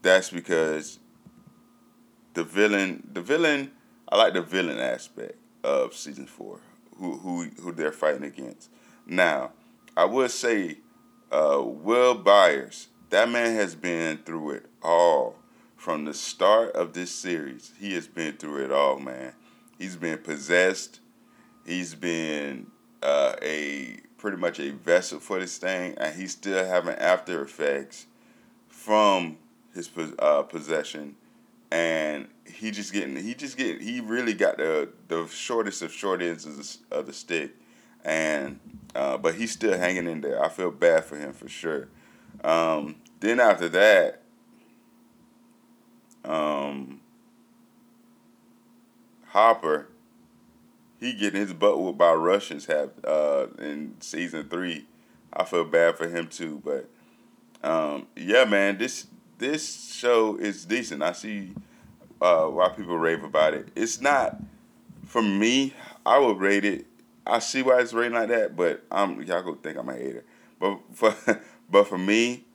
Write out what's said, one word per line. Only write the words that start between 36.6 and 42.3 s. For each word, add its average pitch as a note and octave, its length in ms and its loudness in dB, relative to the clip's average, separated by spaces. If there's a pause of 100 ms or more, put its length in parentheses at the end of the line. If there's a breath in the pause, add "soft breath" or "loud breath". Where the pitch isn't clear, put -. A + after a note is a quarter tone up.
of D2 100 -4
the C#2+ 60 -16
stick, - 440 -6 (480 soft breath)
and, D2+ 560 -2 (340)
uh, C2+ 240 -2
but E2 160 0
he's A2 160 -6
still G2+ 260 0
hanging F2+ 300 -2
in D#2+ 140 -6
there. C2 200 -4
I D#2 80 2
feel F2+ 220 -4
bad D#2+ 340 4
for D2 120 -14
him C#2+ 160 -10
for C2+ 160 -18
sure. C#2+ 400 -6 (560 loud breath)